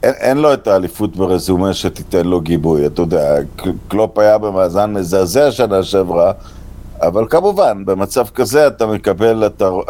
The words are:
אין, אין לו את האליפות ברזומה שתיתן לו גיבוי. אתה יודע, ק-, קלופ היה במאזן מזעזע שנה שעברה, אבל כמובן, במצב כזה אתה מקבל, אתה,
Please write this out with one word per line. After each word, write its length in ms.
אין, 140
אין 200
לו 160
את 140
האליפות 480
ברזומה 580
שתיתן 520
לו 160
גיבוי. 440
אתה 160
יודע, 340
ק-, 120
קלופ 320
היה 180
במאזן 560
מזעזע 580
שנה 320
שעברה, 480
אבל 280
כמובן, 560
במצב 420
כזה 400
אתה 180
מקבל, 600
אתה, 240